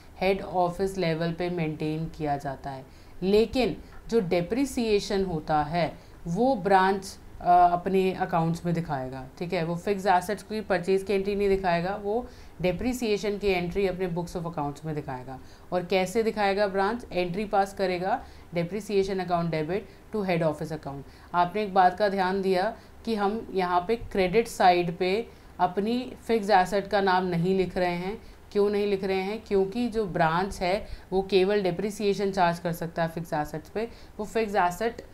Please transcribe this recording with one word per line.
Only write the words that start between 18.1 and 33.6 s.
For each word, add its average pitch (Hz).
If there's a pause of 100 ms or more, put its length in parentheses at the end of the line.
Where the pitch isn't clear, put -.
depreciation 190
account 170
debit 160 (360)
to 208
head 175
office 156
account। 139 (340)
आपने 175
एक 196
बात 185
का 208
ध्यान 190
दिया 190 (300)
कि 226
हम 208
यहाँ 180
पे 226
credit 208
side 175
पे 190 (320)
अपनी 214 (140)
fixed 214
asset 190
का 202
नाम 185
नहीं 180
लिख 180
रहे 180
हैं। 185 (300)
क्यों 202
नहीं 208
लिख 196
रहे 190
हैं? 208
क्योंकि 202
जो 220
branch 170
है, 185 (240)
वो 190
केवल 190
depreciation 196
charge 175
कर 170
सकता 165
है 165
fixed 170
assets 151